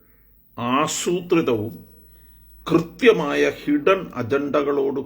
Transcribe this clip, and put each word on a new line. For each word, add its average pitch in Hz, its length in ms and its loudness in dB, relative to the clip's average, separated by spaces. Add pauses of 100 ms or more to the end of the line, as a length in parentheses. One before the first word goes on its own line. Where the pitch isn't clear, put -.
(760)
ആസൂത്രിതവും 156 960 0 (920)
കൃത്യമായ 147 760 2 (200)
ഹിഡൻ 151 400 2 (200)
അജണ്ടകളോട് 139 840 -2